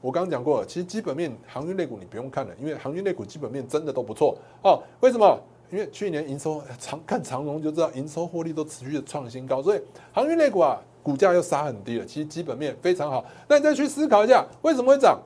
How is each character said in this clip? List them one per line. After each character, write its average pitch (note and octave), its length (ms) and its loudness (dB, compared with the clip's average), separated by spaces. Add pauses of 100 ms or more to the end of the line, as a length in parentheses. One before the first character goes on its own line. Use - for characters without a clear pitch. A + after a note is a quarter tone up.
我 B2+ 100 -4
刚 E3+ 140 0
刚 F#3 60 -6
讲 B2+ 120 -2
过 C3+ 180 2
了， - 60 -4
其 - 140 -8
实 F3+ 40 -4
基 G#3 160 -8
本 C#3 140 -6
面 E3 160 -4 (160)
航 C#3 200 -10
运 F#3 100 -6
类 F3 100 -2
股 A#2+ 140 -12
你 F#2 60 -16
不 - 100 -16
用 B2+ 140 -10
看 - 160 -6
了， F#2 120 -16
因 C3 80 -10
为 D#3 80 -6
航 C3+ 200 -10
运 F#3 100 -8
类 G3 80 0
股 A2 120 -8
基 G2+ 140 -16
本 B2+ 120 -8
面 C3 180 -8
真 D3+ 160 -4
的 D3 80 -6
都 B2+ 100 -4
不 A2 120 -10
错 C#3+ 220 2 (260)
哦。 F3+ 200 4 (180)
为 B3+ 120 6
什 A#3+ 60 -2
么？ F#3 200 8 (320)
因 F#3 80 -6
为 G#3 120 -4
去 G3+ 200 -6
年 D#3 180 -4
营 C3+ 100 -6
收， D3+ 240 -6 (160)
长-， - 280 -10
看 F3 160 -4
长 C3 220 -6
荣 D3 160 -6
就 D#3 100 -2
知 D#3 100 -4
道 D#3 120 2
营 C3+ 160 -8
收 E3 180 -6
获 E3+ 160 -6
利 E3 100 -6
都 D3+ 120 -4
持 D3+ 200 -16
续 C#3 100 -8
的 C#3+ 80 -4
创 C3+ 260 -10
新 B2+ 180 -12
高， C3+ 160 -2
所 G3 140 2
以 - 40 -4 (320)
航 B3+ 160 2
运 E4 100 0
类 D4+ 100 6
股 G3 120 2
啊， C#3 200 4 (220)
股 C#3+ 140 -2
价 F#3 160 4
又 F3 100 4
杀 D3+ 220 -2
很 A#2 180 -6
低 A#2 160 -6
了， G2 80 -6
其 - 140 -10
实 D#3 60 -6
基 D#3 140 -10
本 D3 160 -6
面 C#3 240 -6
非 F3+ 140 2
常 D3 160 -4
好。 B2+ 140 -4 (240)
那 D4 100 8
你 C#4+ 60 2
再 D4+ 100 6
去 C#4 140 0
思 D4 180 -2
考 G#3+ 180 6
一 A3+ 40 2
下， A#3 180 8 (160)
为 D#4+ 100 4
什 C4 80 0
么 B3+ 120 6
会 C#4 40 8
涨？ A3 300 6